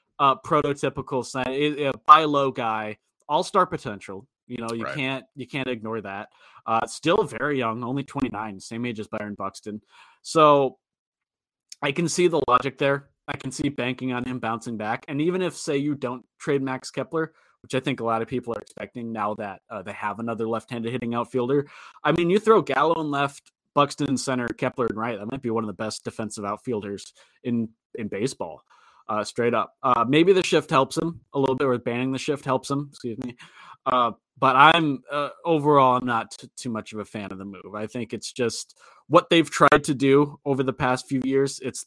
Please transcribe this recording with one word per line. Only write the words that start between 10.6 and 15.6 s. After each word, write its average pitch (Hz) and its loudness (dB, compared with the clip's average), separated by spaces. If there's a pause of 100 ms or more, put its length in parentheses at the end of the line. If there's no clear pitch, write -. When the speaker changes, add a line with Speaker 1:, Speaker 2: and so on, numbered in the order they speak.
Speaker 1:
I 143 -2
can 170 -2
see 175 4
the 160 4
logic 127 2
there. 139 0 (200)
I 139 -6
can 131 -10
see 143 -4
banking 127 -4
on 123 -2
him 127 -6
bouncing 117 -6
back. 107 -4
And 143 -4
even 180 0
if, 170 -4
say, 147 -4